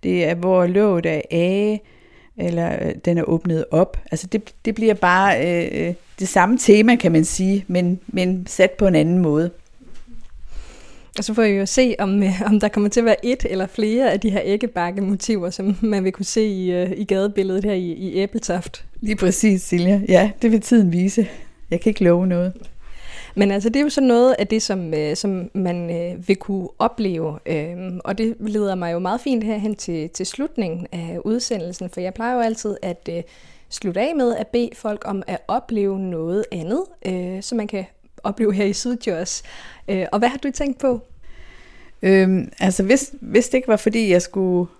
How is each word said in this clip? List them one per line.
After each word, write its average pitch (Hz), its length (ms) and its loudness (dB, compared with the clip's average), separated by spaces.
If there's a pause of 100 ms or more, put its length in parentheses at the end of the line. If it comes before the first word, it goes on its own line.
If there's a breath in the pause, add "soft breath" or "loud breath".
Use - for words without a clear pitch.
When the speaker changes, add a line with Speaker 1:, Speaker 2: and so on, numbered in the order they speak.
Speaker 1:
det 180 220 0
er, 165 100 0
hvor 180 320 2
låget 180 400 2
er 156 140 -2 (100)
af, 196 500 0 (560 soft breath)
eller, 170 500 -2
øh, - 80 -4 (100)
den 170 140 2
er 165 40 2
åbnet 165 480 0
op. 175 260 2 (140)
Altså, 165 160 -6
det, - 280 -6 (100)
det 220 100 -2
bliver 220 200 4
bare, 175 720 2
øh, 170 280 -4 (240)
det 190 100 -4
samme 202 300 4
tema, 220 380 8
kan 185 160 4
man 160 120 6
sige, 190 440 0
men, 180 380 0
men 185 400 -2
sat - 240 4
på 208 160 0
en 180 80 4
anden 165 240 4
måde. 165 320 2 (1700 soft breath)
Speaker 2:
Og 208 60 -4
så 220 100 -4
får 233 80 4
vi 214 60 6
jo 196 180 2
se, 247 320 4
om, 202 240 2
øh, 190 240 0
om 208 140 4
der 214 80 2
kommer 208 200 0
til 208 120 2
at 233 60 2
være 220 200 2
et 247 240 0
eller 190 160 -2
flere 220 460 0
af 202 80 0
de 220 100 0
her 196 140 0
æggebakkemotiver, 196 1040 -2
som 190 300 -2
man 208 240 0
vil 190 80 0
kunne 196 120 -6
se 220 200 0
i, 190 280 -2
øh, 180 240 0
i 208 80 -4
gadebilledet 196 600 0
her 208 100 0
i, 180 180 -4
i 185 300 -4
Ebeltoft. 196 640 -6 (160)
Speaker 1:
Lige 214 160 -2
præcis, 190 460 2
Silja. 180 460 2
Ja, 185 220 6 (120)
det 226 100 4
vil 220 80 4
tiden 208 320 4
vise. 190 360 0 (420 loud breath)
Jeg 170 100 -2
kan 226 100 2
ikke 202 140 0
love 175 220 4
noget. 180 260 0 (840 loud breath)
Speaker 2:
Men 196 160 4
altså, 202 180 0
det 226 80 0
er 277 60 4
jo 294 60 2
sådan 269 200 2
noget 247 300 6
af 202 80 0
det, 220 160 0
som, 175 320 -4
øh, 151 220 -2
som 185 380 -4
man, 175 360 -2
øh, 175 380 -6
vil 196 80 4
kunne 190 320 -6 (100)
opleve. 165 680 -2
Øhm, 175 580 -6
og 196 140 -6
det 226 220 -2
leder 208 340 -2
mig 175 180 -4
jo 175 60 -2
meget 185 220 -2
fint 240 240 -2
herhen 214 320 -4
til, 165 320 -6
til 185 180 -8
slutningen 180 680 -6
af 170 320 -8
udsendelsen, 185 680 -6
for - 100 -12
jeg 180 140 -6
plejer 233 200 -4
jo 247 60 0
altid 220 420 -4
at, 175 280 -8
øh, 170 120 -6 (480 soft breath)
slutte 190 300 -4
af 311 160 -2
med 247 200 0
at - 100 -6
bede 240 280 -2
folk 208 300 -8
om 196 220 -6
at - 120 -6 (100)
opleve 202 500 -2
noget 180 540 -4
andet, 185 300 -4 (240)
øh, 185 360 -6
som - 140 -6
man 214 100 -4
kan 196 180 -6 (400)
opleve 202 300 0
her 202 100 0
i 202 80 2
Syddjurs. 202 720 -4 (460 loud breath)
Øh, 190 240 -2
og 208 60 0
hvad 233 100 4
har 269 100 -2
du 277 120 -4
tænkt 277 280 -4
på? 247 220 0 (1040 soft breath)
Speaker 1:
Øhm, 190 460 4 (120)
altså, 185 220 2
hvis, 262 380 2
hvis - 280 2
det - 60 -4
ikke 254 140 0
var, 220 80 4
fordi 220 340 0
jeg 175 120 6
skulle 180 580 -2